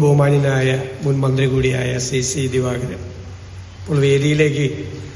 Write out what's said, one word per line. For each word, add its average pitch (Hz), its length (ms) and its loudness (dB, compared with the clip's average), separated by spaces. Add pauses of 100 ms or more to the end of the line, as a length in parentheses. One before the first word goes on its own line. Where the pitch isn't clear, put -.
ബഹുമാന്യനായ 143 680 4 (340)
മുൻ 139 220 2
മന്ത്രി 131 220 2
കൂടിയായ 127 520 0
സി 127 220 -2
സി 131 260 -2
ദിവാകരൻ, 123 560 -2 (800)
ഇപ്പോൾ 151 260 -2
വേദിയിലേക്ക് 143 600 2 (500)